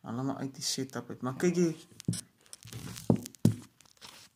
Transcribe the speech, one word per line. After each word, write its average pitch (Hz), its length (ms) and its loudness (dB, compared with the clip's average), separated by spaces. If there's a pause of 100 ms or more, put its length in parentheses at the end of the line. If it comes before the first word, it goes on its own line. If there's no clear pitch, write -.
Haal 113 140 -6
hom 131 80 -2
maar 139 120 -2
uit 135 180 -4
die 139 80 -8
setup - 460 -4
uit. 107 120 -10
Maar 127 140 -2
kyk 175 200 4
hier. 170 200 4 (2500)